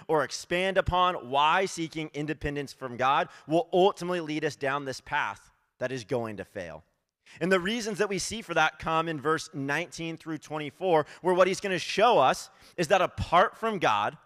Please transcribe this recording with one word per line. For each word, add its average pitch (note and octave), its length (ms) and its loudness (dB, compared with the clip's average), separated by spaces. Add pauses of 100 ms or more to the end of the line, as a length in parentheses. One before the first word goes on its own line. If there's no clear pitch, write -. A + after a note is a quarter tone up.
or D3+ 160 2
expand F#3 540 -4
upon F3+ 520 0
why D#3 360 4
seeking D#3+ 480 -8
independence C#3+ 600 -6
from B2 240 -10
God C#3 320 2 (180)
will E3 260 2
ultimately F3+ 460 2
lead D#3 260 -4
us D3 100 -4
down C#3 300 -2
this C3 160 -8
path A#2+ 480 -6 (300)
that B2 120 -4
is C3 120 -8
going A2+ 340 -4
to F#2 80 -10
fail. E2 380 -12 (580)
And F3 100 0
the F#3+ 80 4
reasons G#3 380 -4
that G3+ 120 0
we F#3+ 100 -2
see G#3+ 240 -8
for E3+ 100 -8
that D#3 240 2
come D#3+ 300 -2
in D#3+ 120 -4
verse D#3 340 -2
nineteen D#3+ 640 -6
through D#3 200 -10
twenty-four, D3+ 680 0 (140)
where F3+ 120 2
what F3+ 140 6
he's F#3+ 140 -2
gonna F#3+ 180 -2
show G#3 400 4
us C#3+ 320 2 (260)
is D#3+ 120 -2
that F#3+ 120 4
apart - 560 2
from A3 220 -4
God A#2+ 460 0